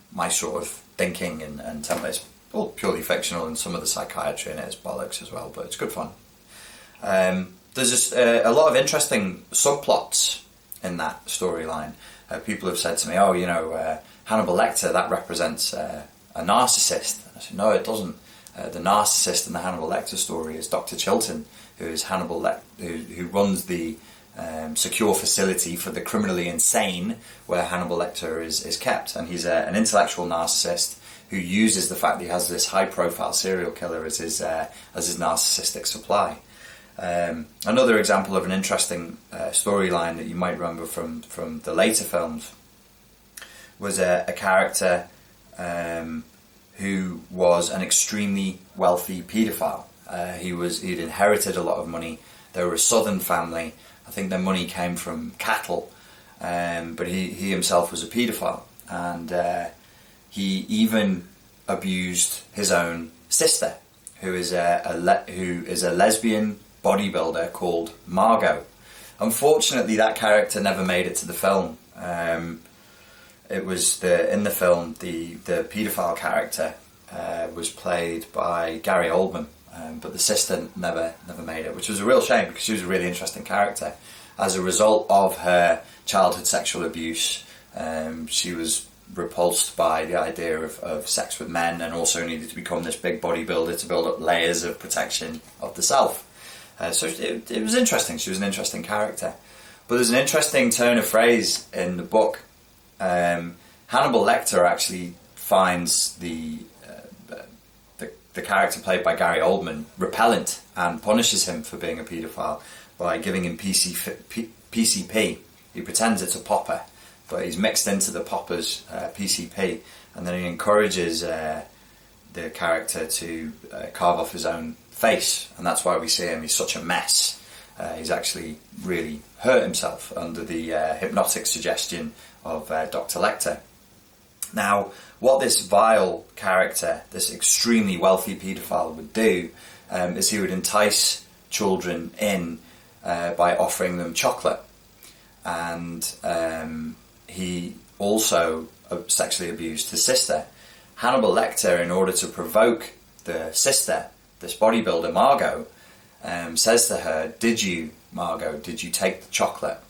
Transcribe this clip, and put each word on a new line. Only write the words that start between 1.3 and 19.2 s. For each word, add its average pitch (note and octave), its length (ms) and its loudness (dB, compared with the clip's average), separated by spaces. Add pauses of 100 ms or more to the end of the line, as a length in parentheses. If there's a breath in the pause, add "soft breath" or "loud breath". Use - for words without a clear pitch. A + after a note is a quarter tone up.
and, D2 180 -12
and D2+ 220 -10
template. D#2+ 280 -4
It's - 160 -6 (260)
all - 160 -4
purely F2+ 320 -2
fictional, F2 460 -2
and D#2 120 -8
some - 160 -4
of - 60 -4
the - 60 -4
psychiatry - 640 -4
in D#2 60 -8
it - 100 -8
is - 80 -10
bollocks - 460 -8
as - 100 -16
well, - 200 -10
but - 120 -10
it's - 120 -10
good - 140 -6
fun. - 200 -8 (920 loud breath)
Um, F#2 520 2 (200)
there's B2+ 160 2
a B2+ 40 0
s-, - 180 2
uh, A#2+ 360 6
a A#2 40 6
lot D#3 180 8
of B2+ 60 4
interesting C3 760 0
subplots - 920 2 (400)
in F2 140 -4
that - 280 -6
storyline. D#2+ 680 -4 (360 loud breath)
Uh, - 80 -6
people F#2+ 300 -4
have F2 100 -2
said E2 200 0
to - 100 -2
me, F2 80 0
"Oh, G2 160 6
you F2+ 140 2
know, E2 260 -2
uh, D#2+ 260 -4 (280 loud breath)
Hannibal G2+ 280 2
Lecter, F2+ 380 2
that F#2 180 2
represents, F2 640 -2
uh, - 320 -8 (300)
a - 60 -6
narcissist." - 840 2
And - 120 -20
I - 20 -16
said, - 160 -12
"No, G#2+ 160 4
it F#2+ 100 4
doesn't. G#2+ 320 -4 (420 loud breath)
Uh, - 120 -8
the - 100 -10
narcissist G2 720 4